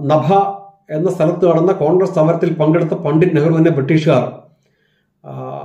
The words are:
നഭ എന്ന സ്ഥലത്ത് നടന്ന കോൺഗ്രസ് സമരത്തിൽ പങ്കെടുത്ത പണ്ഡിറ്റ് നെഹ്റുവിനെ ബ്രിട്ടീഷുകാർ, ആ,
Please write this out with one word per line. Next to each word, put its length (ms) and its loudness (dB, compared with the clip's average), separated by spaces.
നഭ 320 0
എന്ന 180 -2
സ്ഥലത്ത് 360 0
നടന്ന 240 2
കോൺഗ്രസ് 440 0
സമരത്തിൽ 380 0
പങ്കെടുത്ത 360 0
പണ്ഡിറ്റ് 460 0
നെഹ്റുവിനെ 360 2
ബ്രിട്ടീഷുകാർ, 720 0
ആ, 120 -14